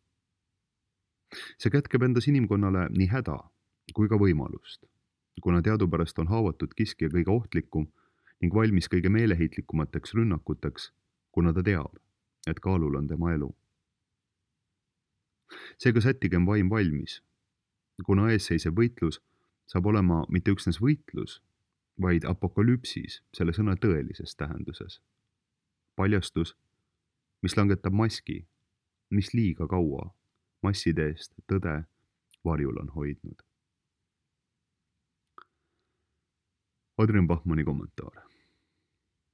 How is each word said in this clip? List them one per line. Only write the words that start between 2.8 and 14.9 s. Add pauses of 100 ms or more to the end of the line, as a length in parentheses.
nii
häda (560)
kui
ka
võimalust, (560)
kuna
teadupärast
on
haavatud
kiskja
kõige
ohtlikum (540)
ning
valmis
kõige
meeleheitlikumateks
rünnakuteks, (400)
kuna
ta
teab, (520)
et
kaalul
on
tema
elu. (2250)